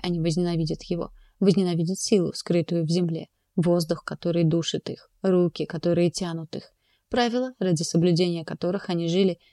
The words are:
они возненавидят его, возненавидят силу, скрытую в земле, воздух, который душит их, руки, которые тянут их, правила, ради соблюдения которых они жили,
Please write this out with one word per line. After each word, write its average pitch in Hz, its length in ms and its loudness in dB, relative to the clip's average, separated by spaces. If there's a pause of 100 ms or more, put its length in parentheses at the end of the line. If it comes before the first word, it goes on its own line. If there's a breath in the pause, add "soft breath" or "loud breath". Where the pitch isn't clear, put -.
они 175 180 -2
возненавидят 165 640 0
его, - 300 -6 (260)
возненавидят 180 640 2
силу, 180 320 2
скрытую 170 520 0
в 151 40 -2
земле, 165 400 0 (260)
воздух, 170 480 0
который 170 400 -2
душит 160 480 0
их, - 180 -12 (140)
руки, 180 440 2
которые 175 440 2
тянут 165 460 -6
их, - 160 -14 (380)
правила, 247 500 0
ради 170 240 0
соблюдения 170 600 2
которых 180 460 -6
они 170 160 -2
жили, 180 320 2 (140)